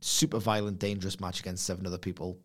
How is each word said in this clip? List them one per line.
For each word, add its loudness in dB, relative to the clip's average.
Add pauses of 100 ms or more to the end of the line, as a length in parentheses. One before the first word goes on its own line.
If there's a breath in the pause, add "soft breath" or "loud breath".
super 4
violent, 2
dangerous -2
match -4
against -4
seven -2
other -2
people. -4